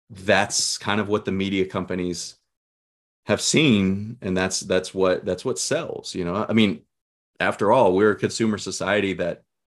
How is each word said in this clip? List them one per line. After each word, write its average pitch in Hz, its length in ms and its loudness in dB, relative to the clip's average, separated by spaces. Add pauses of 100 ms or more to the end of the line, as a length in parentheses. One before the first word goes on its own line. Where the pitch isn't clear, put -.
that's 95 720 0
kind 104 200 -2
of 101 100 -2
what 104 160 0
the 101 60 -4
media 98 340 0
companies 92 720 -6 (920)
have - 120 2
seen, 107 800 2
and 95 140 -4
that's, 92 260 -2
that's 92 340 -2
what, 92 300 2
that's 92 200 -4
what 127 140 -4
sells, - 560 -6
you 90 100 -4
know? 95 240 -2
I 107 40 -2
mean, 104 280 2 (580)
after 101 320 2
all, 113 220 6
we're 104 180 6
a 95 40 2
consumer 107 420 -2
society 98 560 -2
that 85 300 -4 (280)